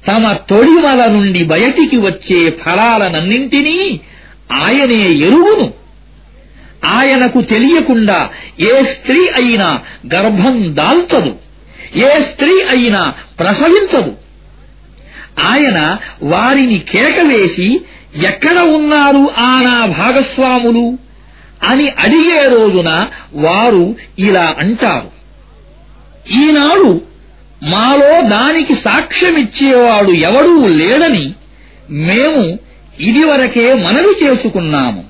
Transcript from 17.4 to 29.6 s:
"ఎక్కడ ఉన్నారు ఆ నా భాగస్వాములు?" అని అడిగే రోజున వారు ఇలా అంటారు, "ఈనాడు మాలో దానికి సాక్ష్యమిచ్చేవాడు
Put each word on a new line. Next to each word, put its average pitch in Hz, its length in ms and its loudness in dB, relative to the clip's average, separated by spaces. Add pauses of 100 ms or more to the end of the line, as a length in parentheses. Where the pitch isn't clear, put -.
"ఎక్కడ 302 340 -2
ఉన్నారు 294 760 2
ఆ 254 240 0
నా 240 240 0
భాగస్వాములు?" 240 1120 -2 (680)
అని 269 260 0
అడిగే 320 580 0
రోజున 185 600 0 (260)
వారు 185 640 0 (240)
ఇలా 185 400 0
అంటారు, 180 520 -4 (1200)
"ఈనాడు 294 680 2 (640)
మాలో 277 580 2
దానికి 262 540 0
సాక్ష్యమిచ్చేవాడు 247 1400 0